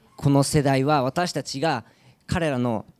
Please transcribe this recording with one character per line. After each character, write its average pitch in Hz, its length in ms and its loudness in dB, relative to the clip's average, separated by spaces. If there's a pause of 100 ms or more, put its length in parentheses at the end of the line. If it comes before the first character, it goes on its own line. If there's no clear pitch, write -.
(160)
こ - 140 0
の 139 140 4
世 151 200 0
代 135 220 2
は、 147 180 2
私 170 300 -2
た 139 100 -6
ち - 160 -10
が 139 240 -2 (420)
彼 165 240 0
ら 135 80 -2
の 120 280 -2 (140)